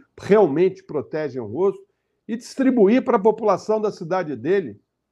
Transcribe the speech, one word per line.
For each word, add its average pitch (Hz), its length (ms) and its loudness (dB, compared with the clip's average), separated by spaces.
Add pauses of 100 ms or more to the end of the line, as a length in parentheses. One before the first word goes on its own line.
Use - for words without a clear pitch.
(200)
realmente 185 600 2
protegem 147 580 -8
o 113 60 -10
rosto, 190 360 -4 (440)
e 226 100 -8
distribuir 247 680 2
pra 247 140 0
população 214 600 0
da 214 100 -2
cidade 175 440 -6
dele, 131 460 -4 (320)